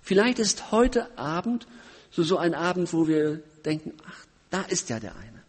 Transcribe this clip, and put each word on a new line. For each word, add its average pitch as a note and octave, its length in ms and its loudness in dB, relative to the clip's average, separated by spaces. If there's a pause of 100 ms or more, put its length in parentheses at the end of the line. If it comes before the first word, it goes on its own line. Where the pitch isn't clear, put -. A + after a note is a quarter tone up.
Vielleicht G#3+ 360 2
ist - 340 -2
heute A#3+ 460 2
Abend F3 480 -4 (460)
so, F3 120 0
so E3 140 2
ein E3 160 2
Abend, F3 400 0
wo E3 140 4
wir D#3 300 2 (260)
denken: D#3 300 -4 (140)
„Ach, - 180 -20 (240)
da F#3 140 -2
ist - 260 -4
ja A2+ 100 -4
der G#2+ 160 -12
eine.“ G2+ 340 -18